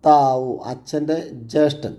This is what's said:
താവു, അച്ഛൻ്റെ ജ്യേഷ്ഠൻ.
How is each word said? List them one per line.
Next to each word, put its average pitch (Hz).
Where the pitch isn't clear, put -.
താവു, 135
അച്ഛൻ്റെ 156
ജ്യേഷ്ഠൻ. 147